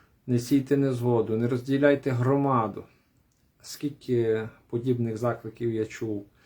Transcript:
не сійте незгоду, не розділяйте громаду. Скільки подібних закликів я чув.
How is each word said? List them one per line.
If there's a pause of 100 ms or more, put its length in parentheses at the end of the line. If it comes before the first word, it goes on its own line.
(280)
не
сійте
незгоду,
не
розділяйте
громаду. (800)
Скільки (200)
подібних
закликів
я
чув. (200)